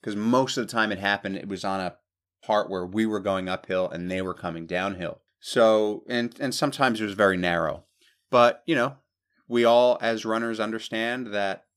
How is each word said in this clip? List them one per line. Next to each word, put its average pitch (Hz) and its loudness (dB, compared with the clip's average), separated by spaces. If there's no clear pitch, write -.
'Cause 104 -6
most 123 2
of 123 -4
the 98 -12
time 110 0
it 95 -6
happened, 101 -2
it 98 -10
was 95 -8
on 95 -2
a 90 -6
part 104 0
where 92 -4
we 107 0
were 107 -2
going 95 -2
uphill 92 -2
and 87 -8
they 92 -4
were 92 -4
coming 82 -10
downhill. 90 -6
So, 110 2
and, 120 -4
and 127 -4
sometimes 131 0
it 110 -2
was 101 -4
very 95 4
narrow. 85 -2
But, 120 4
you 160 0
know, 131 -2
we 120 4
all 120 6
as 113 -2
runners 113 -2
understand 113 -4
that 101 -4